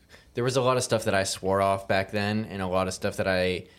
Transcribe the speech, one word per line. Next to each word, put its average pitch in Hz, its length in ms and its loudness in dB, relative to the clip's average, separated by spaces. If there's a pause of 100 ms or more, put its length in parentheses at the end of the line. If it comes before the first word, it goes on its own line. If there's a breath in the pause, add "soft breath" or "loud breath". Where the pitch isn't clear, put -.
(340 loud breath)
there 120 80 -2
was 127 140 0
a 131 60 4
lot 127 160 4
of 120 40 0
stuff 113 220 0
that 101 100 2
I 95 100 2
swore 95 360 0
off 98 260 2
back 98 260 0
then 107 340 -2
and 95 160 -8
a 95 40 -4
lot 92 220 0
of 92 60 -6
stuff 98 240 -4
that 98 100 0
I 92 360 0 (140 loud breath)